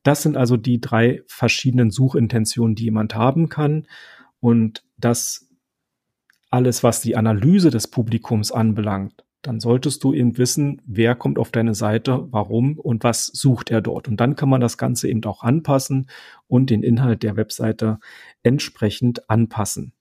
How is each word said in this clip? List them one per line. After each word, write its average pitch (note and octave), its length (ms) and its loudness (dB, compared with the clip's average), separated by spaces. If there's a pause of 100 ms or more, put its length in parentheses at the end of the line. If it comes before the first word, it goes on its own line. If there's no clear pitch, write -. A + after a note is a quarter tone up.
Das C#3+ 220 2
sind D3+ 120 2
also B2 220 2
die A#2+ 240 0
drei A#2 460 2
verschiedenen A#2+ 640 0
Suchintentionen, A2+ 800 0
die A2 120 -4
jemand A2 280 -2
haben C3+ 340 2
kann. D3+ 380 -2 (540)
Und A#2 440 2 (140)
das - 500 -4 (1000)
alles, B2+ 320 0
was A#2 200 2
die A2+ 140 -2
Analyse A2+ 540 4
des A#2 180 0
Publikums A2+ 640 -2
anbelangt, G#2+ 720 -2 (200)
dann A2+ 160 -8
solltest B2+ 440 -2
du C3+ 80 2
eben B2 280 0
wissen, C#3+ 480 0
wer A2+ 260 2
kommt C#3 240 -2
auf - 140 -4
deine A2+ 240 0
Seite, A#2 560 -2
warum A#2 480 -2
und A2+ 240 -4
was A#2 240 0
sucht - 420 0
er A2+ 120 2
dort. - 260 -6
Und G#2+ 120 -6
dann C3+ 180 0
kann C#3 120 0
man C3 100 4
das A#2+ 200 -2
Ganze B2+ 280 -2
eben G#2+ 180 -2
auch G#2 180 -8
anpassen C3+ 680 0 (380)
und C3 240 2
den G#2+ 100 2
Inhalt A#2 400 2
der G#2 140 -4
Webseite A2 640 -4 (420)
entsprechend A#2+ 880 -2
anpassen. A2 720 -2